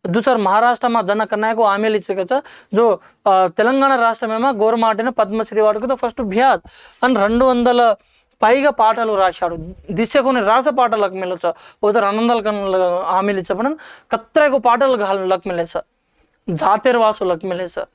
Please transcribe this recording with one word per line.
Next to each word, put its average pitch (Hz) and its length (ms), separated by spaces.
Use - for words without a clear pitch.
दूसर 233 280
महाराष्ट्र 226 520
में 226 180
जन 208 180
कन्या 214 300
को 226 80
आमेल 214 340
इच्छे 196 180
कचा, 196 280
जो, 214 260
आ, 185 200
तेलंगाना 269 480
राष्ट्र 233 300
में 220 120
मां 254 180
गौर 220 180
माटे 226 280
ने 254 80
पद्मश्री 220 500
अवार्ड 214 180
को 226 80
तो 254 80
फर्स्ट 247 280
बिहार 214 380
अन 254 160
రెండు 226 260
వందల 240 520
పైగా 269 280
పాటలు 220 420
రాశాడు. 180 440
దిశ 214 260
కొన్ని 254 260
రాస 240 260
పాటలకు 226 460
మెల్లొచ్చ, 180 380
ఓ 208 40
ఇద్దరు 208 160
ఆనందాలు 226 380
కన్-, 185 640
ఆమెలు 190 340
ఇచ్చపడన్ 226 360
కత్రకు 269 460
పాటలు 240 380
గా-, 196 320
లక్ 185 180
మెల్లె 175 180
సార్, - 200
జాతీయ 214 380
వాసు 214 320
లక్ 175 200
మెల్లె 180 220
సార్. - 280